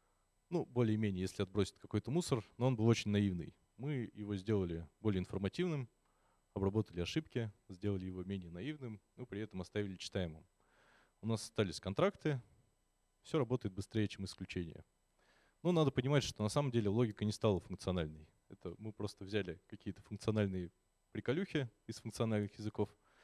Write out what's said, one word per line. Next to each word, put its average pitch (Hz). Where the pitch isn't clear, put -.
ну, 170
более-менее, 107
если 95
отбросить 95
какой-то -
мусор, 139
но 123
он 131
был 113
очень 113
наивный. 98
Мы 131
его 104
сделали 92
более 104
информативным, 120
обработали 98
ошибки, 117
сделали 95
его 92
менее 92
наивным, 117
но -
при 101
этом 98
оставили 95
читаемым. 82
У 104
нас 113
остались -
контракты, 147
все -
работает 117
быстрее, 101
чем -
исключение. 90
Но 180
надо 156
понимать, 135
что -
на 107
самом 143
деле 113
логика 107
не 104
стала 98
функциональной. 82
Это -
мы 107
просто 101
взяли 95
какие-то -
функциональные 98
приколюхи 135
из -
функциональных 107
языков, 107